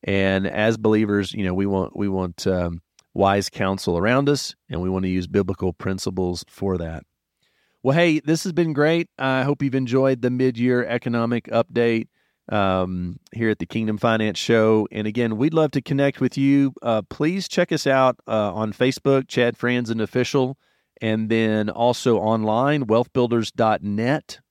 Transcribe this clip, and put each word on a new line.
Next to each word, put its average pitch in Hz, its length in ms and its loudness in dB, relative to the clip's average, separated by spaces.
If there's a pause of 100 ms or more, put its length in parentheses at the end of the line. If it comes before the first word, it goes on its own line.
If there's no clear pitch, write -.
And 95 420 0
as 110 300 0
believers, 107 560 2
you 107 100 -6
know, 90 120 -2
we 98 100 0
want, 95 320 -2
we 101 100 -2
want, 95 400 -4
um, 87 360 -2 (320)
wise 98 340 2
counsel 98 480 -2
around 123 320 2
us, - 260 -2 (140)
and 87 140 -6
we 92 80 -2
wanna 95 180 -2
use 92 180 -2
biblical 95 460 -2
principles 92 760 -4
for 98 260 -4
that. 82 260 -8 (800)
Well, 135 140 2
hey, 165 240 2
this 160 240 -2
has 185 80 -6
been 160 220 0
great. 156 340 2 (100)
I 131 260 0
hope 143 180 -2
you've 131 120 -2
enjoyed 131 460 2
the 123 80 0
mid-year 123 560 2
economic 117 640 -2
update, 117 600 0 (400)
um, 92 680 -2 (140)
here 113 180 -2
at 104 80 -2
the 95 80 -6
Kingdom 107 320 -4
Finance 110 400 0
Show. 110 540 4
And 107 160 -4
again, 113 280 -2
we'd 143 160 0
love 156 200 2
to 139 100 -2
connect 139 380 0
with 131 180 -2
you. 139 420 2
Uh, 110 220 0
please 170 460 -4
check - 240 0
us 147 160 -2
out, 131 400 2
uh, 107 260 0
on 107 180 -4
Facebook, 135 540 0
Chad 120 320 0
Franzen 120 420 -2
Official, 127 560 0 (460)
and 110 260 -2
then 110 400 2
also 120 500 2
online, 113 680 0
wealth 113 260 2
builders 117 380 0
dot 110 320 0
net 113 560 -4 (120)